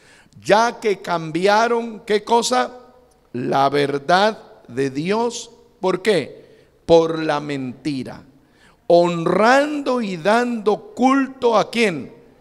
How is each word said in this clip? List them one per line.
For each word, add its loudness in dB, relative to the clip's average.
"Ya 2
que -2
cambiaron", -2
¿qué -2
cosa? 0
"La 0
verdad 0
de -4
Dios". -4
¿Por -2
qué? -2
"Por 6
la -2
mentira. -8
Honrando 2
y -6
dando -2
culto", 0
¿a 0
quién? -2